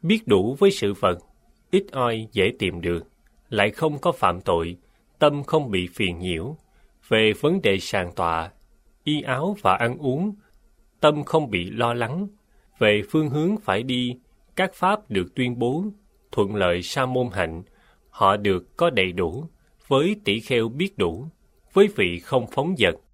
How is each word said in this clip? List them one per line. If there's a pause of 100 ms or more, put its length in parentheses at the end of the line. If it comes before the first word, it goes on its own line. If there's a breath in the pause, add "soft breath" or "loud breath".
Biết
đủ
với
sự
vật, (540)
ít
oi
dễ
tìm
được, (420)
lại
không
có
phạm
tội, (420)
tâm
không
bị
phiền
nhiễu. (500)
Về
vấn
đề
sàn
tọa, (520)
y
áo
và
ăn
uống, (640 soft breath)
tâm
không
bị
lo
lắng. (520)
Về
phương
hướng
phải
đi, (380)
các
pháp
được
tuyên
bố, (460)
thuận
lợi
sa
môn
hạnh, (460 soft breath)
họ
được
có
đầy
đủ, (420)
với
tỷ
kheo
biết
đủ, (460)
với
vị
không
phóng
dật. (180)